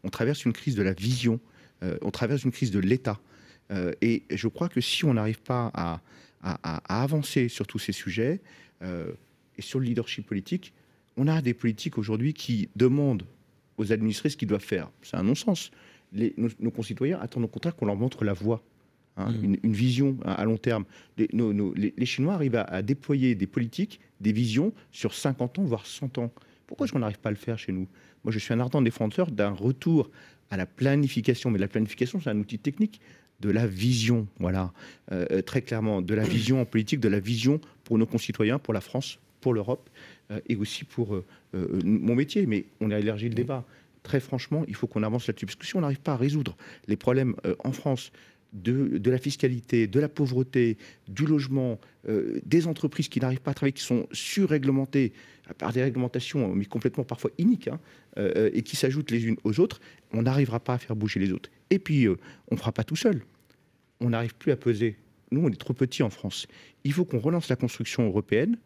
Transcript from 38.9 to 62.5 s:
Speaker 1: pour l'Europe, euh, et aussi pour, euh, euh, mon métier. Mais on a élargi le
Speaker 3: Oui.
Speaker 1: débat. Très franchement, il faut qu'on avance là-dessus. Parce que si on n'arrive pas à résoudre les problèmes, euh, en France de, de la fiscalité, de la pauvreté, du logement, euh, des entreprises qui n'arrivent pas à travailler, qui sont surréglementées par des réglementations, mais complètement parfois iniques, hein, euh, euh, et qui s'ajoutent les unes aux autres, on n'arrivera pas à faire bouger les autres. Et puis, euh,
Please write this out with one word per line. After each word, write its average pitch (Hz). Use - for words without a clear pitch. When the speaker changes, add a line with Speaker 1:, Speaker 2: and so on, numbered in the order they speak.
Speaker 1:
pour 127
l'Europe, 107
euh, 104
et 117
aussi -
pour, 104
euh, 92
euh, 92
mon 104
métier. 151
Mais 104
on 107
a 107
élargi 104
le 117
Speaker 3:
Oui. 113
Speaker 1:
débat. 123
Très 135
franchement, 147
il 104
faut -
qu'on 107
avance 113
là-dessus. 107
Parce -
que -
si -
on 180
n'arrive 139
pas 147
à -
résoudre 135
les 104
problèmes, 127
euh, -
en 135
France -
de, 117
de 101
la 127
fiscalité, 123
de 110
la 147
pauvreté, 127
du 127
logement, 135
euh, 65
des 160
entreprises 156
qui -
n'arrivent 131
pas 143
à 131
travailler, 139
qui -
sont -
surréglementées 135
par 113
des 127
réglementations, 123
mais 101
complètement 120
parfois -
iniques, 196
hein, 139
euh, 101
euh, 107
et 117
qui -
s'ajoutent 139
les 117
unes 113
aux 113
autres, -
on 113
n'arrivera 127
pas 127
à 123
faire 113
bouger 104
les 98
autres. -
Et 190
puis, 143
euh, 92